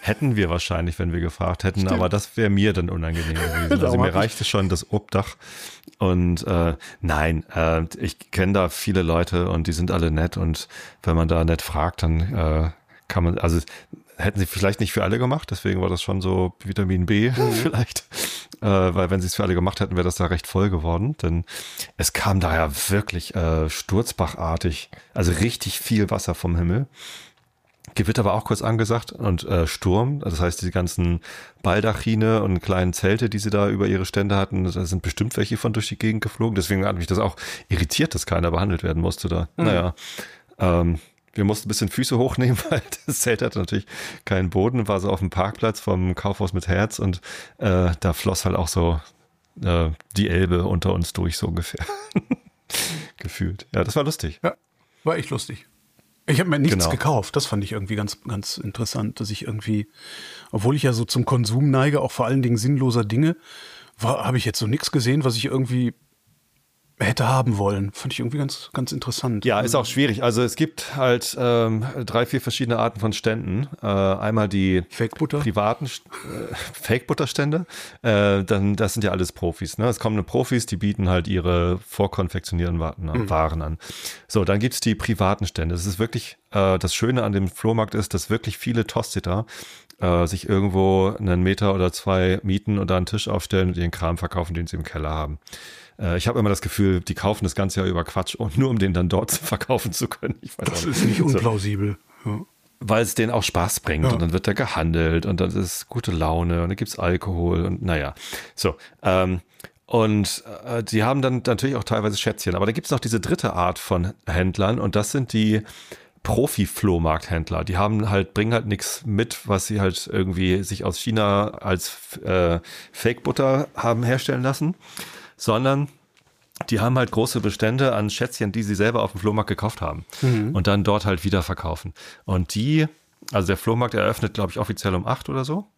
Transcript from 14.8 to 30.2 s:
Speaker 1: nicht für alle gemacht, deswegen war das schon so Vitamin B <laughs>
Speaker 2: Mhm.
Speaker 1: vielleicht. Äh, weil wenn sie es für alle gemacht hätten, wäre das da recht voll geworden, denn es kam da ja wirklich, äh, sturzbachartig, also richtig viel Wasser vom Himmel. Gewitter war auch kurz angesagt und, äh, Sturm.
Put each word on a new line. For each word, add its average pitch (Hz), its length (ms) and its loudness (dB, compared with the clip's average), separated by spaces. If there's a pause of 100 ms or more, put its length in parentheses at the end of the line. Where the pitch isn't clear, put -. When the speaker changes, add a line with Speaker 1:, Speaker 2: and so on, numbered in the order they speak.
Speaker 1:
nicht 107 120 0
für 104 120 0
alle 101 160 0
gemacht, 131 320 -2
deswegen 95 280 -2
war 92 80 2
das 90 140 -2
schon 98 180 -2
so 92 340 0 (100)
Vitamin 92 420 0
B 110 240 4
<laughs> 123 60 -2
Speaker 2:
Mhm. 120 160 2
Speaker 1:
vielleicht. 113 520 0 (560)
Äh, 107 60 -2
weil 92 440 4
wenn 95 100 2
sie 92 80 -2
es - 80 -4
für 104 80 0
alle 92 100 2
gemacht 87 240 2
hätten, 90 160 -2
wäre 87 100 2
das 87 120 0
da 90 100 2
recht 82 220 -2
voll 98 200 2
geworden, 87 540 0
denn 85 220 0 (520)
es - 160 0
kam 98 280 2
da 87 160 2
ja 80 140 2 (200)
wirklich, 98 460 -2
äh, 80 340 2
sturzbachartig, 85 1200 -2 (240)
also 87 160 2
richtig 98 480 -2
viel 104 320 0
Wasser 95 240 -2
vom 87 220 -2
Himmel. 90 300 0 (1080)
Gewitter 107 300 2
war 98 100 4
auch 110 100 -2
kurz - 180 -2
angesagt 113 500 0
und, 90 320 0
äh, 85 220 2
Sturm. 117 540 0